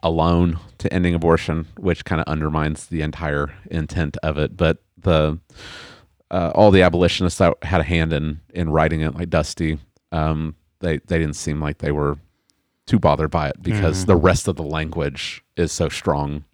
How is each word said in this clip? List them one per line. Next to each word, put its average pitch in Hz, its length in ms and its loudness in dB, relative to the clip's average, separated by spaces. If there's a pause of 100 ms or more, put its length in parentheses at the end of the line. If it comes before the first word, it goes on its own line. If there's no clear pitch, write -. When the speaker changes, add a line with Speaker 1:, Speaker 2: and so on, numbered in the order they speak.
Speaker 1:
alone 82 560 2 (200)
to - 140 -4
ending 87 220 0
abortion," 82 520 0 (100)
which 90 280 -2
kinda 82 260 -2
undermines 76 560 -2
the 80 160 -4
entire 73 500 -4 (180)
intent 80 520 -4
of 76 160 -2
it. 76 180 -2
But 80 220 0 (180)
the, 78 420 2 (920)
uh, 87 240 -2
all 104 160 8
the 95 120 8
abolitionists 87 560 2
that 87 160 4 (100)
had 85 160 0
a 76 40 0
hand 82 280 0
in, 76 280 -2 (140)
in 82 160 -2
writing 80 300 2
it, 78 160 -2
like 85 140 -6
Dusty, 78 480 -2 (340)
um, 78 420 -2 (240)
they, 82 280 -2
they 85 120 0
didn't 76 180 -2
seem 76 240 -4
like 76 180 -4
they 73 140 -4
were 73 260 -2 (680)
too 117 140 2
bothered 76 300 2
by 76 180 -2
it - 140 -10
because 107 400 0
Speaker 2:
Mm-hmm. 92 40 -6
Speaker 1:
the 95 100 6
rest 92 320 4
of 87 80 -2
the 87 60 -6
language 78 800 -6 (140)
is 85 160 0
so 82 160 0
strong, 73 640 -2